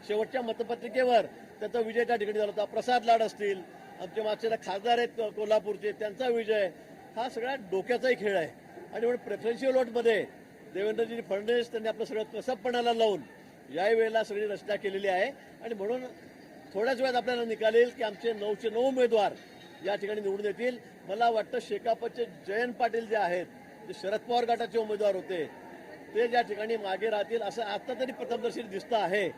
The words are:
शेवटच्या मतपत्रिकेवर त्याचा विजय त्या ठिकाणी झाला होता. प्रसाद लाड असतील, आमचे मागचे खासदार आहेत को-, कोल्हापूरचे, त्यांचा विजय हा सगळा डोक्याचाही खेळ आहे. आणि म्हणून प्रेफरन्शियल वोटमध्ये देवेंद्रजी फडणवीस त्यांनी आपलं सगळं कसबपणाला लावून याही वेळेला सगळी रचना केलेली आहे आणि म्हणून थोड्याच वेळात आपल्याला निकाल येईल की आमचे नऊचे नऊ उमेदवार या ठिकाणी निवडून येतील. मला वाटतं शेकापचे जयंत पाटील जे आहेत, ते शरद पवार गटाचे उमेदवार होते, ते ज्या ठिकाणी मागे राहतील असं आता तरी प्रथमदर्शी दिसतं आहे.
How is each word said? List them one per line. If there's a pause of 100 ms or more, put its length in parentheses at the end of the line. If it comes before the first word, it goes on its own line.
शेवटच्या
मतपत्रिकेवर (340)
त्याचा
विजय
त्या
ठिकाणी
झाला
होता.
प्रसाद
लाड
असतील, (400)
आमचे
मागचे
खासदार
आहेत
को-,
कोल्हापूरचे,
त्यांचा
विजय (460)
हा
सगळा
डोक्याचाही
खेळ
आहे. (440)
आणि
म्हणून
प्रेफरन्शियल
वोटमध्ये (480)
देवेंद्रजी
फडणवीस
त्यांनी
आपलं
सगळं
कसबपणाला
लावून (520)
याही
वेळेला
सगळी
रचना
केलेली
आहे (320)
आणि
म्हणून (720)
थोड्याच
वेळात
आपल्याला
निकाल
येईल
की
आमचे
नऊचे
नऊ
उमेदवार (520)
या
ठिकाणी
निवडून
येतील. (300)
मला
वाटतं
शेकापचे (220)
जयंत
पाटील
जे
आहेत, (420)
ते
शरद
पवार
गटाचे
उमेदवार
होते, (680)
ते
ज्या
ठिकाणी
मागे
राहतील
असं
आता
तरी
प्रथमदर्शी
दिसतं
आहे.